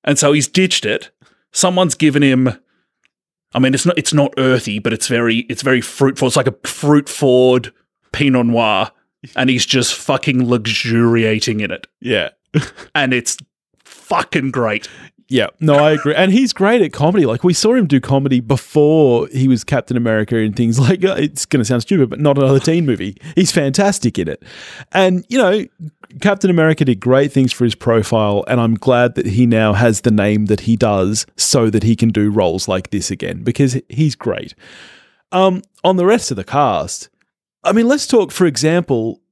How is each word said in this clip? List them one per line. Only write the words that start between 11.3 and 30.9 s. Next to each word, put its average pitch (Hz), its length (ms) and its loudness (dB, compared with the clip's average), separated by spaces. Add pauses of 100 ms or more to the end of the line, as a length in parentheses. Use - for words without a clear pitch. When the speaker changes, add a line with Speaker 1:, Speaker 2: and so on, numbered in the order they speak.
Speaker 1:
in 92 100 -6
it. - 160 -12 (140)
Speaker 2:
Yeah. 107 280 -4 (240)
<laughs> - 60 2 (360)
Speaker 1:
And 131 180 0
it's 120 240 -4 (460)
fucking - 680 -6
great. 110 360 -4 (420)
Speaker 2:
Yeah, 120 180 0 (120)
no, 156 160 2
I 151 180 4
agree. 151 200 -2
And 190 180 2
he's 247 220 2
great 214 300 2
at 151 100 -2
comedy. 165 320 2
Like, 117 180 -2
we 175 100 2
saw 220 200 0
him 226 140 2
do 135 120 2
comedy 135 400 0
before 139 920 2
he 135 180 0
was 123 160 2
Captain 123 340 -2
America 110 400 0
and 107 180 -2
things 117 240 0
like, 180 240 2
uh, 190 140 0
it's - 300 -4
gonna 123 180 0
sound 120 160 -2
stupid, 143 300 0
but 127 80 -10
not 143 180 2
another 135 220 2
teen 160 260 0
movie. 101 320 -4 (160)
He's 180 180 2
fantastic 151 680 0
in 85 80 -4
it. - 160 -10 (480)
And, 185 380 0
you 254 100 0
know, 202 260 0 (560)
Captain 196 300 0
America 160 340 2
did 117 140 0
great 135 320 2
things 131 200 2
for - 120 -4
his 113 100 0
profile, 107 720 0
and 123 140 0
I'm 113 140 0
glad 123 400 2
that - 100 -4
he 117 220 2
now 110 260 2
has 110 280 2
the 117 100 0
name 107 360 2
that 104 140 0
he 117 140 0
does 104 500 -2 (100)